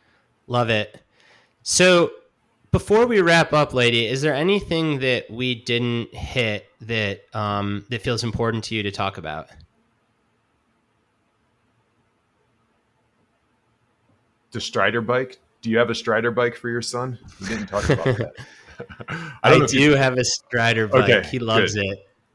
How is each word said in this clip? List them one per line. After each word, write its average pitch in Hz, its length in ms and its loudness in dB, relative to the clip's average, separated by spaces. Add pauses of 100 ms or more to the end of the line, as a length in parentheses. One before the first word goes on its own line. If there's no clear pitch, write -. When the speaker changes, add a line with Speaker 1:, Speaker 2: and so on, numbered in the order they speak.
(480)
Speaker 1:
Love 120 220 0
it. 107 320 -4 (600)
So 180 480 4 (600)
before 214 360 2
we 226 140 2
wrap 165 320 4
up, 147 220 2
lady, 117 320 2
is 131 160 -4
there 151 120 0
anything 165 680 0
that 127 300 -2
we 123 260 -4
didn't 120 580 -2
hit 110 520 -4 (160)
that, 107 400 -4 (120)
um, 101 540 -4
that 120 140 -8
feels 117 200 -2
important 113 420 -4
to 113 120 -8
you 107 80 -4
to 98 80 -6
talk 98 260 -6
about? 78 300 -10 (4000)
Speaker 2:
The 117 80 -8
Strider 107 400 0
bike. 127 380 -4 (240)
Do 113 80 -4
you 110 80 2
have 117 120 4
a 117 40 -2
Strider 113 360 0
bike 120 240 0
for - 140 -10
your 117 140 -4
son? 123 360 -8 (220)
We 95 80 -12
didn't 107 180 -8
talk 101 240 -4
about 123 140 0 (140)
that. - 140 -6 (460)
Speaker 1:
<laughs> - 300 -18
Speaker 2:
I - 60 -10
don't - 180 -12 (100)
Speaker 1:
I 143 160 6
Speaker 2:
know 147 60 4
if - 60 0
Speaker 1:
do 135 100 2
Speaker 2:
you 147 160 6
Speaker 1:
have 131 200 2
a 127 80 0
Strider 117 640 -2
bike. 110 240 4
Speaker 2:
Okay, 98 180 4
Speaker 1:
He 131 100 -6
loves 110 360 0
Speaker 2:
good. 101 100 -2
Speaker 1:
it. 98 220 -8 (280)